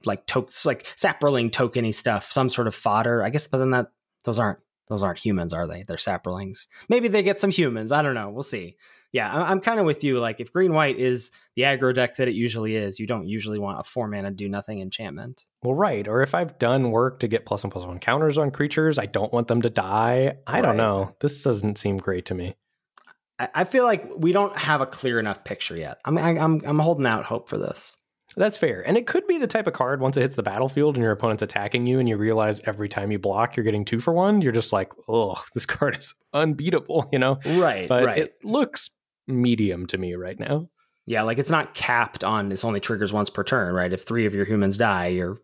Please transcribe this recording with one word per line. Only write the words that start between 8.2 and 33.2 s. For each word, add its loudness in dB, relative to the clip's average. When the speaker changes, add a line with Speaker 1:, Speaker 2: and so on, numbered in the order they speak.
Speaker 1:
We'll -10
see. -10
Yeah, 0
I, 0
I'm 2
kinda 0
with 0
you. 2
Like, -4
if -12
green 4
white 2
is 0
the 0
aggro 2
deck 0
that 0
it -2
usually -2
is, -4
you -6
don't -4
usually -6
want -6
a -10
four -6
mana -6
do -8
nothing -8
enchantment. -12
Speaker 2:
Well, 0
right. 0
Or 2
if 0
I've -2
done 2
work 0
to -2
get 0
plus -2
one -4
plus -10
one -10
counters 2
on 2
creatures, 2
I -2
don't -2
want 0
them 2
to 4
die. 2
I 0
don't 4
Speaker 1:
Right. -
Speaker 2:
know. 2
This -2
doesn't 0
seem -2
great -4
to -6
me. -8
Speaker 1:
I, -4
I 2
feel 2
like 2
we 2
don't 2
have 0
a 0
clear -2
enough -4
picture -8
yet. -10
I'm, 0
I, 2
I'm, 2
I'm 0
holding 2
out 0
hope -6
for -4
this. -6
Speaker 2:
That's 2
fair. -2
And 4
it 2
could 0
be 2
the 0
type 0
of -2
card, 0
once 2
it 4
hits 0
the -2
battlefield 2
and 2
your 4
opponent's 0
attacking -2
you 2
and 4
you 2
realize 2
every -4
time -4
you -2
block, 0